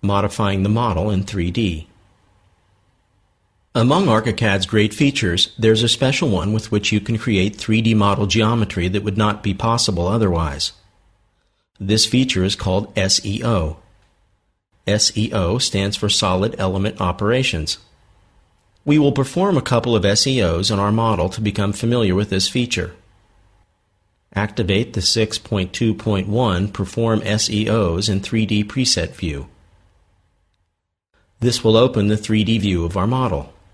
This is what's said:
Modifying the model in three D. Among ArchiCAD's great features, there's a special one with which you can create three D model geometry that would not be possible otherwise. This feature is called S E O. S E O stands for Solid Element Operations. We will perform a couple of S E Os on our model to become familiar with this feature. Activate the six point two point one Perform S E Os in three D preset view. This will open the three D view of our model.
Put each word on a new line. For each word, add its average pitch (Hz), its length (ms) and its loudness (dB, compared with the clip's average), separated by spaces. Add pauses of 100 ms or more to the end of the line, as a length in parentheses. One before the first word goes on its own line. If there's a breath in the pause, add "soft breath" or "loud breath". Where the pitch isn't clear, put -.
Modifying 101 600 0
the 98 40 2
model 107 400 0
in 98 140 0
three 87 300 -4
D. 90 360 -4 (1900)
Among 139 300 4
ArchiCAD's 110 600 2
great 107 260 2
features, 113 640 0
there's 110 280 4
a 120 40 2
special 135 400 0
one 95 240 0
with 107 200 -4
which 104 180 0
you 104 100 0
can 113 160 -4
create 104 380 0
three 110 260 0
D 113 140 2
model 101 320 2
geometry 110 640 0
that 101 160 -2
would 101 120 -2
not 104 280 0
be 101 100 0
possible 101 540 -2
otherwise. 85 640 0 (1040)
This 104 260 0
feature 127 380 0
is 95 140 0
called 98 400 -2
S 95 280 0
E 101 200 -6
O. 87 320 0 (1080)
S - 320 0
E 113 160 -2
O 101 260 0
stands 101 380 -2
for 104 120 -2
Solid 95 500 0
Element 95 420 -2
Operations. 95 760 -2 (1080)
We 147 140 4
will 143 140 4
perform 175 440 0
a 127 60 2
couple 120 320 0
of 101 100 2
S 101 220 2
E 131 160 0
Os 87 300 0
on 101 80 0
our 101 100 2
model 107 380 2
to 92 120 -8
become 104 320 -2
familiar 113 440 0
with 104 140 0
this 95 180 0
feature. 120 480 -4 (1400)
Activate 104 600 -2
the 98 80 -2
six - 360 0
point 95 340 -4
two 113 220 0
point 98 320 -2
one 104 420 0
Perform 110 540 -2
S 107 260 -2
E 107 200 -2
Os 101 400 0
in 98 120 0
three 110 240 -2
D 104 200 0
preset 104 460 -2
view. 73 380 -8 (1900)
This 120 220 0
will 110 140 6
open 110 320 4
the 107 80 2
three 107 280 0
D 113 140 2
view 92 260 0
of 85 120 -4
our 95 100 0
model. 113 460 -2 (220)